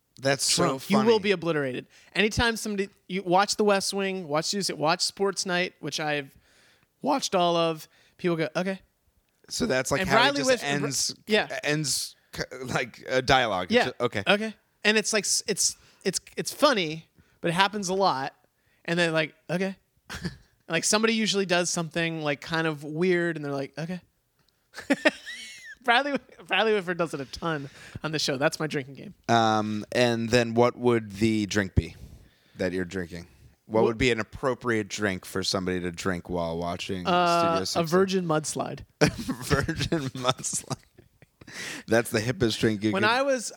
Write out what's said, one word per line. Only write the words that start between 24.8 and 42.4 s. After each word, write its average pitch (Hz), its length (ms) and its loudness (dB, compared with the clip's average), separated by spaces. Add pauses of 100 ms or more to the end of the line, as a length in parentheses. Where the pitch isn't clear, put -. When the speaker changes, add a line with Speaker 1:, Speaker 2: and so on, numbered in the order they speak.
Speaker 2:
<laughs> 277 80 2 (840)
Bradley, 269 360 2 (280)
Bradley 214 280 2
Whitford 180 240 -2
does 165 160 -2
it 143 60 -6
a 135 40 -8
ton 147 460 -6 (320)
on 156 100 -4
the 156 60 0
show. 139 180 0
That's 147 240 0
my 156 60 -2
drinking 139 300 -6
game. - 180 -16 (200)
Speaker 1:
Um, 107 580 2
and 117 360 2
then 117 240 4
what 120 240 4
would 117 360 0
the 107 340 2
drink 95 280 0
be 82 220 -2 (640)
that 92 140 0
you're 92 120 -2
drinking? 87 420 -8 (400)
What 110 140 2
Speaker 2:
Wh- 117 40 6
Speaker 1:
would 117 140 0
be 127 120 4
an 113 100 0
appropriate 113 680 -2
drink 95 360 -2
for - 180 -4
somebody 92 380 -2
to 87 100 -4
drink 87 380 -4
while 85 300 -4
watching 90 480 -6
Speaker 2:
Uh, 175 340 2
Speaker 1:
Studio 170 220 0
Speaker 2:
a 185 40 -6
Speaker 1:
sixty? 170 240 -2
Speaker 2:
virgin 185 360 2
mudslide. 151 540 -4 (100)
Speaker 1:
<laughs> - 100 -10
A 160 80 6
virgin 139 1000 -2
mudslide. - 680 -4 (1120)
That's 117 240 2
the 117 100 0
hippest 110 400 0